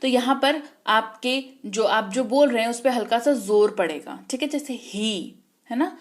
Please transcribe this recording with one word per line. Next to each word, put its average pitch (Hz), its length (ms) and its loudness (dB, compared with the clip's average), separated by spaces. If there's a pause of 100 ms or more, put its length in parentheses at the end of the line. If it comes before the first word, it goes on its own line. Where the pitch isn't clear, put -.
तो 269 60 0
यहाँ 247 280 2
पर 285 260 0 (260)
आपके 254 560 0 (220)
जो, 208 180 -2
आप 208 300 2
जो 254 100 0
बोल 262 260 4
रहे 233 140 0
हैं 233 60 0
उस 240 100 -6
पे 262 100 2
हल्का 233 300 0
सा 285 140 2
जोर 208 440 2
पड़ेगा, 160 420 -4 (100)
ठीक 254 120 -6
है, 302 60 -2
जैसे 294 260 -6
ही, 214 640 -6 (320)
है 233 100 -4
ना 359 240 0